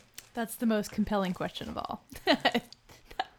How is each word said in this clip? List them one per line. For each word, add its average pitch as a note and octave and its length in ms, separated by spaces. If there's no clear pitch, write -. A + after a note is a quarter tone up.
That's A#3 220
the B3 100
most G#3+ 260
compelling G3 420
question - 360
of - 80
all. - 260
<laughs> E4+ 100